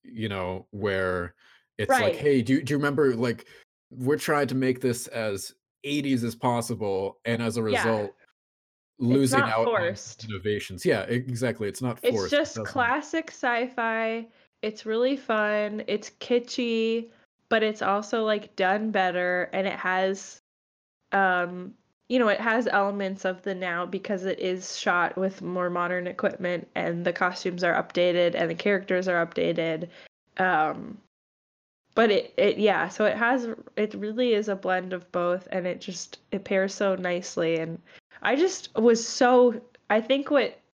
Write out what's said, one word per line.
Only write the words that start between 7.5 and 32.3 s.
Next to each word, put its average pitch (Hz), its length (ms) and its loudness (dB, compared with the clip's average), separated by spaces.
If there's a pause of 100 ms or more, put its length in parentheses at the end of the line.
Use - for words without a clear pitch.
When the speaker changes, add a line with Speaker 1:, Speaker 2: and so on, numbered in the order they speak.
Speaker 1:
a 117 40 -2
Speaker 2:
Yeah. 113 40 -2
Speaker 1:
result, 107 460 0 (880)
Speaker 2:
It's 120 80 0
Speaker 1:
losing 135 320 4
Speaker 2:
not 277 100 4
Speaker 1:
out 226 180 2
on 233 100 0
Speaker 2:
forced. 180 480 -4
Speaker 1:
innovations, 101 600 -4
yeah, 104 240 2
e-, 117 60 0
exactly, 120 520 -2
it's 98 140 -6
not 123 220 -4
Speaker 2:
It's 240 120 2
Speaker 1:
forced, 190 160 0
it 285 60 2
Speaker 2:
just 294 180 -2
Speaker 1:
doesn't - 120 -6
Speaker 2:
classic 294 640 -2
sci-fi, 226 960 -2 (340)
it's 214 240 -8
really 240 320 0
fun, 214 680 0
it's 214 320 -4
kitschy, 233 880 0 (400)
but 220 140 4
it's 214 180 -2
also, 214 420 0
like, 208 320 -2
done 208 360 0
better, 180 600 0
and 190 140 -2
it - 140 -4
has, 190 600 -2 (720)
um, 180 640 0 (360)
you 247 100 2
know, 233 80 4
it 208 120 4
has 226 280 2
elements 196 580 0
of 185 160 -2
the 196 140 -4
now 180 300 -4
because 190 400 -4
it 190 120 -2
is 185 400 -4
shot 175 400 2
with 190 240 -2
more 180 280 -2
modern 175 360 -2
equipment, 175 680 -4
and 170 300 -2
the 180 80 0
costumes 180 500 -2
are 170 100 2
updated, 175 640 2
and 170 160 0
the 165 40 -4
characters 185 520 0
are 175 180 2
updated, 170 640 -2 (480)
um, 156 600 0 (1000)
but 226 140 4
it, - 280 0